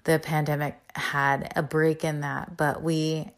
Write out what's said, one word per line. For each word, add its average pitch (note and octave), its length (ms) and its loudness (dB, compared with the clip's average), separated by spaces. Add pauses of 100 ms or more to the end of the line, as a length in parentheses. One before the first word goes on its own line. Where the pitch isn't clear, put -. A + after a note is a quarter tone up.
the D#3+ 140 4
pandemic D3+ 600 0 (180)
had C#3 600 0
a E3 60 2
break D#3 420 2
in D3+ 180 -2
that, C#3 360 -6
but D3 240 0
we D#3 560 0